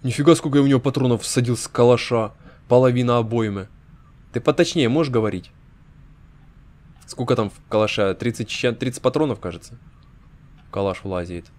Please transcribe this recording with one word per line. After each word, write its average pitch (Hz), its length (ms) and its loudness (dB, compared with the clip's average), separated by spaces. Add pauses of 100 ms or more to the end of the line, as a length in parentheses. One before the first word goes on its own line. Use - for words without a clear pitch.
Нифига, 147 320 2
сколько 143 220 -2
я 139 80 6
у - 20 4
него 135 140 4
патронов 127 420 0
всадил 123 340 -2
с - 120 -10
калаша. 120 640 2 (340)
Половина 123 520 4
обоймы. 110 500 -2 (640)
Ты 117 80 -4
поточнее 151 480 2
можешь 139 240 0
говорить? 107 380 -2 (1600)
Сколько 123 300 -4
там 107 140 -2
в - 40 -20 (140)
калаше? 107 460 0
Тридцать 113 360 -6
с - 40 -8
чем-, 120 220 -2
тридцать 127 260 -6
патронов, 131 380 -2
кажется. 90 360 -12 (920)
В - 20 -20
калаш 98 340 -4
влазит. 90 540 -8